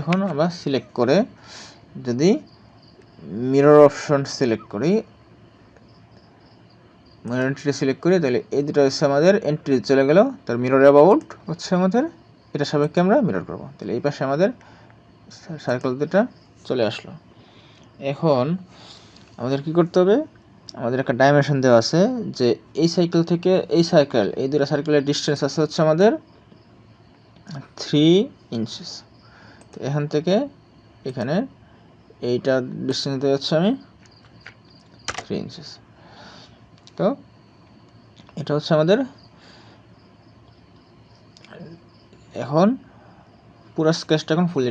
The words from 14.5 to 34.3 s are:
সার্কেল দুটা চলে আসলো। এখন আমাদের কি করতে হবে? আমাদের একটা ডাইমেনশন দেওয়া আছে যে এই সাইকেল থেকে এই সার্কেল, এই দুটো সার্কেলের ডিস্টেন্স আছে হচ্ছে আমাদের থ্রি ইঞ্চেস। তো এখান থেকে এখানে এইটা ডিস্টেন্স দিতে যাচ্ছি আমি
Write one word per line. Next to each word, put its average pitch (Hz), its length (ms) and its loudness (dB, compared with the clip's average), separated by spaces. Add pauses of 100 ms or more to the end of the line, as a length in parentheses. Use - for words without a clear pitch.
সার্কেল 127 360 -4
দুটা 170 200 -2 (480)
চলে 127 220 -2
আসলো। - 220 -14 (1000)
এখন 143 320 0 (960)
আমাদের 131 240 -4
কি 156 160 -8
করতে 175 220 0
হবে? 196 140 2 (640)
আমাদের 127 220 -4
একটা 131 180 -2
ডাইমেনশন 143 440 4
দেওয়া 120 180 8
আছে 160 180 0 (380)
যে 123 100 2 (340)
এই 170 120 4
সাইকেল 170 280 0 (100)
থেকে 175 200 0 (240)
এই 170 140 4
সার্কেল, 139 360 2 (160)
এই 135 100 -2
দুটো 139 200 0
সার্কেলের 143 360 0
ডিস্টেন্স 143 400 -2
আছে 156 160 -8
হচ্ছে 151 220 -4
আমাদের 175 260 4 (1700)
থ্রি 151 220 0 (520)
ইঞ্চেস। 113 340 -10 (800)
তো - 60 -20 (120)
এখান 147 160 -4 (100)
থেকে 165 200 0 (760)
এখানে 131 240 -6 (960)
এইটা 127 240 -2 (320)
ডিস্টেন্স - 300 -6
দিতে 135 180 -2
যাচ্ছি 139 260 -4
আমি 196 100 0 (1500)